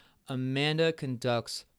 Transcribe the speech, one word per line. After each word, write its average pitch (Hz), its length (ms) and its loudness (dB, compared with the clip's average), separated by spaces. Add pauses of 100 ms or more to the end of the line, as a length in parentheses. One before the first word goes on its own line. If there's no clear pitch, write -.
(280)
Amanda 139 640 2
conducts 123 720 -2 (140)